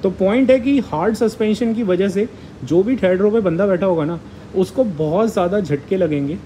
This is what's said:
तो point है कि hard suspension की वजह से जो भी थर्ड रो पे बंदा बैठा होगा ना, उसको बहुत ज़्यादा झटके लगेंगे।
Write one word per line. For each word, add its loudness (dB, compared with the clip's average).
तो 2
point 2
है 6
कि 2
hard -2
suspension 0
की -2
वजह 2
से -2
जो 2
भी 0
थर्ड 2
रो 4
पे 2
बंदा 0
बैठा 2
होगा 2
ना, -4
उसको 0
बहुत 0
ज़्यादा 0
झटके -2
लगेंगे। -2